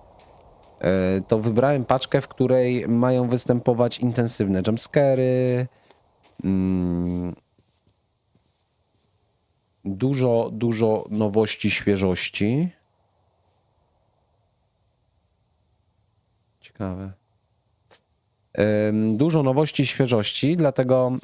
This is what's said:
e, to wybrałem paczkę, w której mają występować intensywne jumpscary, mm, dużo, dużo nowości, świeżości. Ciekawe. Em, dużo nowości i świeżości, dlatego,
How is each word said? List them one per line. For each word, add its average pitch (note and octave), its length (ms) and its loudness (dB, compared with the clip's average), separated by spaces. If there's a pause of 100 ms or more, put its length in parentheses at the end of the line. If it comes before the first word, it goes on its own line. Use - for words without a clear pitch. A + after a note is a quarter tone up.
(800)
e, F#2 420 0
to A2 180 0
wybrałem A#2+ 460 0
paczkę, C3+ 360 0
w - 60 -14
której B2 600 0
mają B2 420 2
występować A#2+ 720 0
intensywne A2+ 680 0
jumpscary, B2+ 1000 0 (760)
mm, F2+ 920 -2 (2500)
dużo, A#2 680 0
dużo A2 560 0
nowości, G#2+ 600 0
świeżości. G2+ 1000 0 (4000)
Ciekawe. F#2+ 540 -10 (1400)
Em, G#2+ 640 0
dużo D#3 260 2
nowości C#3 400 0
i B2 40 0
świeżości, C3 680 0
dlatego, C3 540 2 (120)